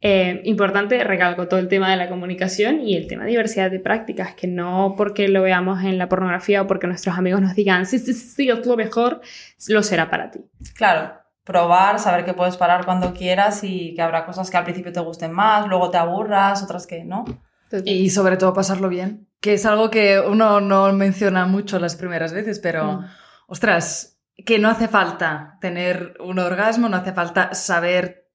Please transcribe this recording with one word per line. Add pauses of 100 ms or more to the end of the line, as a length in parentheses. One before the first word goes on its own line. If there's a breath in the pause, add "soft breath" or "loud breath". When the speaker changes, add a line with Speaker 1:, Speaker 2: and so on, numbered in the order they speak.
Speaker 1:
Eh,
importante,
recalco
todo
el
tema
de
la
comunicación
y
el
tema
de
diversidad
de
prácticas,
que
no
porque
lo
veamos
en
la
pornografía
o
porque
nuestros
amigos
nos
digan,
"Sí,
sí,
sí,
es
lo
mejor", (460 loud breath)
lo
será
para
ti. (340)
Speaker 2:
Claro, (280)
probar,
saber
que
puedes
parar
cuando
quieras
y
que
habrá
cosas
que
al
principio
te
gusten
más,
luego
te
aburras,
otras
que
no. (440)
Speaker 1:
Total.
Speaker 3:
Y
sobre
todo
pasarlo
bien, (140)
que
es
algo
que
uno
no
menciona
mucho
las
primeras
veces,
pero,
Speaker 1:
Mm. (420 loud breath)
Speaker 3:
ostras, (260)
que
no
hace
falta
tener
un
orgasmo,
no
hace
falta
saber (120)